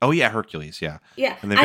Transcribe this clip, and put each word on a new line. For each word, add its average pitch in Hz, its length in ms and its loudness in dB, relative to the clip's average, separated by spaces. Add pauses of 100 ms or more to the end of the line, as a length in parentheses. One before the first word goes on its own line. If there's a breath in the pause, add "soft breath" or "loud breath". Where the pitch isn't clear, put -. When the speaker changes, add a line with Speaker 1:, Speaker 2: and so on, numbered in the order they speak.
Speaker 1:
Oh, 131 80 4
yeah, 151 180 4
Hercules, 82 540 -8
yeah. 76 160 -6 (180 soft breath)
Speaker 2:
Yeah, 262 240 -2
Speaker 1:
And 202 100 -6
they've 208 80 4
Speaker 2:
I 269 60 8